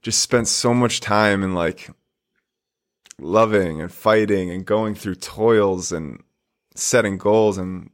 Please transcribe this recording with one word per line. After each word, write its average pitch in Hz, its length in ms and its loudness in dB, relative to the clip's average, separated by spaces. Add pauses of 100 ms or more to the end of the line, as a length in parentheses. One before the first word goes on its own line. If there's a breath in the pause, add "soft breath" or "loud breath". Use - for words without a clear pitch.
just - 180 -4
spent 117 280 0
so 120 260 0
much 120 260 0
time 104 440 2
in, 95 100 -4
like, 85 360 -4 (1300)
loving 92 640 0
and 82 100 -10
fighting 104 580 0
and 92 160 -8
going 107 300 -2
through 92 200 -8
toils 101 760 0
and 82 320 -10 (500)
setting 107 460 0
goals 104 400 2
and 92 340 -10